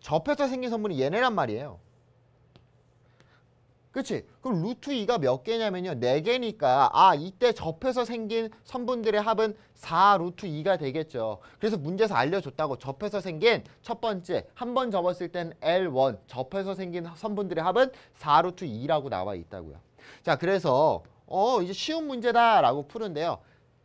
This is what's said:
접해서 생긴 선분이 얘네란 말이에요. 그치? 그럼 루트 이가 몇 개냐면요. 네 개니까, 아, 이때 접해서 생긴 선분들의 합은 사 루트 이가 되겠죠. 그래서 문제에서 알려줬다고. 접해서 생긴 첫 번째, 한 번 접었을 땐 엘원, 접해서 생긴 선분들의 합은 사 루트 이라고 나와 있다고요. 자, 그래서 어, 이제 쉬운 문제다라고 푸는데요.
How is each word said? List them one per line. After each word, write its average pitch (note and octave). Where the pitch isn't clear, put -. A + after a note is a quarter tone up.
접해서 C#4
생긴 B3+
선분이 G#3
얘네란 A3
말이에요. B2+
그치? A3
그럼 G#3
루트 B3
이가 A#3+
몇 C3
개냐면요. F#3+
네 B2
개니까, D#3
아, F3
이때 F#3+
접해서 A#3
생긴 A3+
선분들의 A3+
합은 G#3+
사 F#3+
루트 F3
이가 E3
되겠죠. C3
그래서 G#3+
문제에서 F#3+
알려줬다고. C#3+
접해서 G3
생긴 F3+
첫 A#3
번째, F3+
한 A#3+
번 B3+
접었을 F3
땐 E3+
엘원, C3+
접해서 F#3+
생긴 F3
선분들의 F#3+
합은 G#3+
사 D3+
루트 F3+
이라고 C3+
나와 G2
있다고요. E2+
자, D3+
그래서 D#3
어, G#3+
이제 F3+
쉬운 D#4
문제다라고 A3
푸는데요. E3